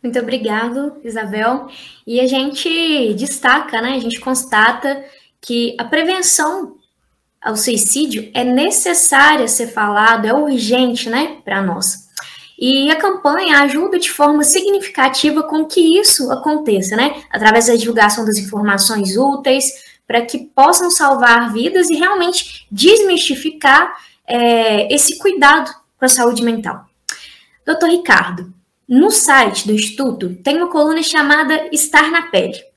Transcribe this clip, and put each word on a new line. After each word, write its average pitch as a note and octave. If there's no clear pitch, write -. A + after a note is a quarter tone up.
Muito A#3+
obrigado, A#3+
Isabel. A3
E A#3+
a B3+
gente C#4+
destaca, B3+
né, B3+
a C4
gente A3+
constata B3+
que A#3+
a A#3+
prevenção E4
ao G#3+
suicídio A3+
é B3
necessária C#4+
ser A#3
falado, G#3+
é A3
urgente, B3
né, D4
pra G3
nós. F#3
E C4+
a D#4+
campanha E4+
ajuda D#4+
de F4
forma D4
significativa D4+
com D#4
que E4
isso D4
aconteça, A3+
né, C#4+
através A3
da A#3
divulgação A3+
das G#3
informações G3+
úteis, C4+
pra A#3
que A#3
possam E4+
salvar A#3+
vidas D#4+
e E4
realmente F4+
desmistificar, D#4
é, A3+
esse -
cuidado D#4
com -
a B3+
saúde A#3
mental. A3+
Doutor E4
Ricardo, F#3
no D4+
site A#3+
do G#3+
Instituto G#3+
tem C#4
uma F4
coluna D#4
chamada D#4
Estar D4+
na E4
Pele -